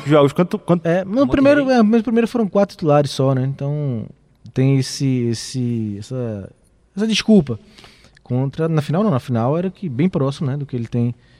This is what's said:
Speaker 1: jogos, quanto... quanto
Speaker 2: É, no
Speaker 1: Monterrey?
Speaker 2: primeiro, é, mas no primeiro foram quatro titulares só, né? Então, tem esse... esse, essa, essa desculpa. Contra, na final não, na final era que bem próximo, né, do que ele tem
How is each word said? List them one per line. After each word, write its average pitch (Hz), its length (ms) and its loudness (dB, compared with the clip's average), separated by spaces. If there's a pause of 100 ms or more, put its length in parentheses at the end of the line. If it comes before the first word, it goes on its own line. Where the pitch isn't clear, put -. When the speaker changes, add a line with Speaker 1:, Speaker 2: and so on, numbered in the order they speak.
Speaker 1:
jogos, 143 240 4
quanto... 180 260 0
quanto 170 280 0
Speaker 2:
É, 175 180 0
no 190 80 -12
Speaker 1:
Monterrey? 262 180 2
Speaker 2:
primeiro, 277 400 4
é, 247 140 4
mas 220 160 4
no 220 40 0
primeiro 233 260 2
foram 233 180 -2
quatro 202 300 0
titulares 147 340 2
só, 135 240 0
né? 127 80 -2
Então, 139 640 -6 (480)
tem 135 260 2
esse... 127 500 -2
esse, 117 720 -4
essa, 110 500 -10 (480)
essa 214 100 -2
desculpa. 196 500 2 (680)
Contra, 135 440 -4
na 160 140 0
final 151 220 -2
não, 214 80 0
na 127 80 0
final 123 380 -2
era 185 120 -4
que 185 200 -10
bem 135 200 0
próximo, 143 400 -2
né, 139 80 -4
do 143 80 -8
que 135 100 -8
ele 117 120 -6
tem 120 260 -2 (260)